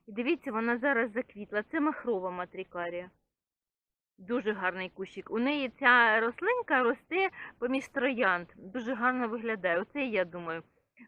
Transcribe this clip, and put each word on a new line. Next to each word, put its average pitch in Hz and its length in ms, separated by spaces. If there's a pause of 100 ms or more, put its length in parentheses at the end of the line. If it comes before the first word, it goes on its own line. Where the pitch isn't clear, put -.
І 226 60
дивіться, 254 400
вона 233 260
зараз 247 340
заквітла. 208 500
Це 311 180
махрова 233 500
матрікарія. 180 800 (1080)
Дуже 208 340
гарний 185 360
кущик. - 420
У 220 80
неї 269 400
ця 233 420
рослинка 302 640
росте 320 480 (280)
поміж 262 300
троянд. 214 580 (100)
Дуже 226 380
гарно 247 340
виглядає. 214 520
Оце 269 240
я 214 200
думаю. 165 380 (460)